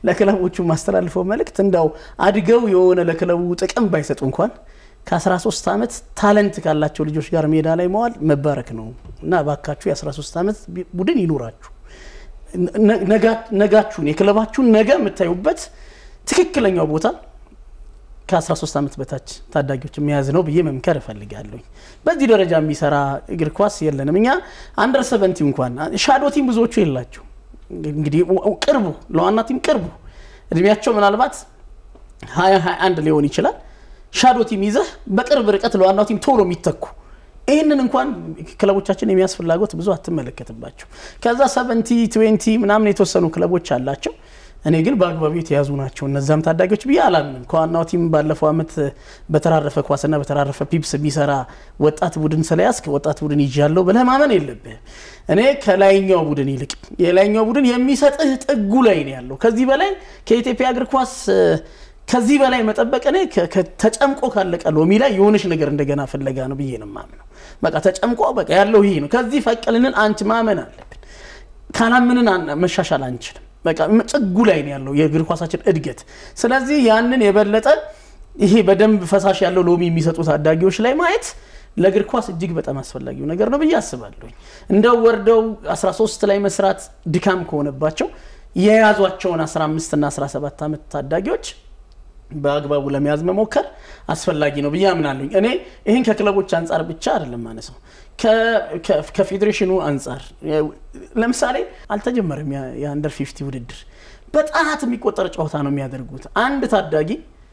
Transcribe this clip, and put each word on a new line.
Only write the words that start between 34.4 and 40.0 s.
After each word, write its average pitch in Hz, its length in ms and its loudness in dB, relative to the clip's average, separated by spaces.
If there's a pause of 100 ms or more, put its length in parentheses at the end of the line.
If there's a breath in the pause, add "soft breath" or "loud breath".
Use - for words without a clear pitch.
ቲም 208 200 -4
ይዘህ 220 240 0 (220)
በቅርብ 240 400 0
ርቀት 202 280 2
ለዋናው 196 280 4
ቲም 208 140 -2
ቶሎ 254 220 2
የሚተኩ 175 440 -2 (640 soft breath)
ይህንን 294 300 4
እንኳን 262 280 0 (480)
ክለቦቻችን 196 540 0
የሚያስ 185 240 2
ፍላጎት 170 400 -2
ብዙ 170 160 -6
አትመለከትባቸው። 143 960 -8 (320 loud breath)